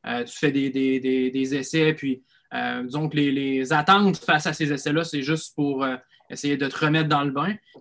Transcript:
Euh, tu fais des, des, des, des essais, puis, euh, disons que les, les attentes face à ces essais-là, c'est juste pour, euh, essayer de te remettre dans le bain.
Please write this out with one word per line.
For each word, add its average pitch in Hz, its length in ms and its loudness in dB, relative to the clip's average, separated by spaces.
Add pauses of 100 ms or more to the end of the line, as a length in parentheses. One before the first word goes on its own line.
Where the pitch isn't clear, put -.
Euh, 120 180 -4
tu - 120 -14
fais 147 140 2
des, 139 180 0
des, 131 300 0
des, 131 320 0
des 135 240 -2
essais, 156 380 2
puis, 139 280 -4 (320)
euh, 123 300 -4
disons 147 240 -4
que 147 80 -6
les, 143 160 2
les 135 420 -2
attentes 190 440 4
face 151 280 0
à 160 80 -2
ces 147 200 -2
essais-là, 147 320 0
c'est 147 160 -6
juste 156 340 -4
pour, 139 280 0
euh, 131 120 -2 (340)
essayer 143 280 -2
de 139 100 0
te 147 180 -2
remettre 156 240 4
dans 143 140 2
le 139 80 -2
bain. 160 240 -2 (260)